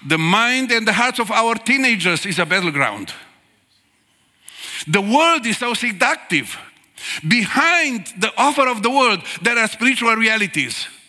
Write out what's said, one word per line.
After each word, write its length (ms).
The 120
mind 540
and 160
the 40
hearts 260
of 120
our 260
teenagers 680
is 140
a 80
battleground. 680
The 140
world 420
is 140
so 160
seductive. 840
Behind 800
the 200
offer 320
of 140
the 80
world, 300
there 160
are 100
spiritual 460
realities. 720